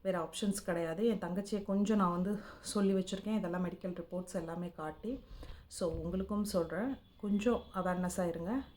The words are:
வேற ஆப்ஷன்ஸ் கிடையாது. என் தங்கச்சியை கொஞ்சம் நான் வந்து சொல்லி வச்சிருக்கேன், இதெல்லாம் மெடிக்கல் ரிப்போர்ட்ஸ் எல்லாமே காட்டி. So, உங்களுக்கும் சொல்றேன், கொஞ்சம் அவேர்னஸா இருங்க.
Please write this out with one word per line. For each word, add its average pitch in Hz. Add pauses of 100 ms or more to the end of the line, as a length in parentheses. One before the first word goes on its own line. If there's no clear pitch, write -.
வேற 180
ஆப்ஷன்ஸ் 196
கிடையாது. 170
என் 202
தங்கச்சியை 196
கொஞ்சம் 202
நான் 180
வந்து 190 (220)
சொல்லி 196
வச்சிருக்கேன், 196
இதெல்லாம் 180
மெடிக்கல் 180
ரிப்போர்ட்ஸ் 180
எல்லாமே 170
காட்டி. 185 (480)
So, 170
உங்களுக்கும் 185
சொல்றேன், 190 (240)
கொஞ்சம் 208 (140)
அவேர்னஸா 180
இருங்க. 170 (260)